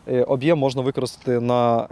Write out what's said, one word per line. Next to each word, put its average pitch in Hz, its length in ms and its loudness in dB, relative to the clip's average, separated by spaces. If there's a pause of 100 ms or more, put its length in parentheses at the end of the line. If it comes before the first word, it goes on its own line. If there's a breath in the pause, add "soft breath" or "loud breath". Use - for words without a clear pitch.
е, 127 140 0
об'єм 143 360 2
можна 135 240 0
використати 127 580 -4
на, 120 520 2